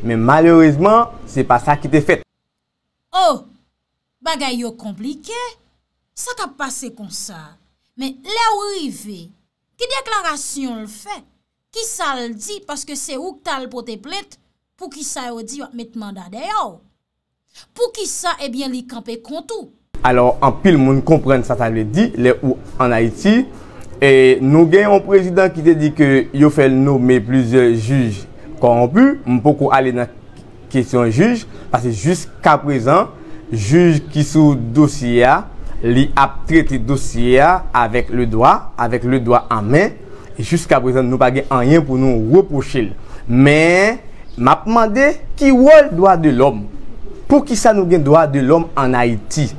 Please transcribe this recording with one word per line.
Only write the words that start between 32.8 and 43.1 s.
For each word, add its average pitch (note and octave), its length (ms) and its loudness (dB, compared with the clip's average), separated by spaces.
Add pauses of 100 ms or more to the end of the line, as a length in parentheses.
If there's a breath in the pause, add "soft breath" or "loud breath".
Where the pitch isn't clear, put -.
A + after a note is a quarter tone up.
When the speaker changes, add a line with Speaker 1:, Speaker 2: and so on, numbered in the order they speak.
Speaker 1:
jij D3 480 2 (120)
ki D3 140 0
sou D3 300 4
dosye A#2+ 720 0
a, D#3 100 4 (440 loud breath)
li B2+ 320 2
ap C3+ 320 0
trete D#3 320 2
dosye B2 640 2
a D3 120 4 (300)
avèk A#2 300 -2
le B2 160 0
dwa, A#2+ 220 4 (280)
avèk A#2+ 280 -2
le C3 140 0
dwa A#2+ 280 2
an A2 220 -2
men. F3+ 240 2 (360 loud breath)
E - 100 -10
jiska D#3+ 380 0
prezan, B2+ 240 0
nou B2 160 -2
pa B2+ 100 4
gen C3+ 220 -4
anyen C3+ 320 4
pou C3 160 -2
nou A#2+ 320 0
repwoche C#3 560 -4
l. F#2+ 40 -8 (340 loud breath)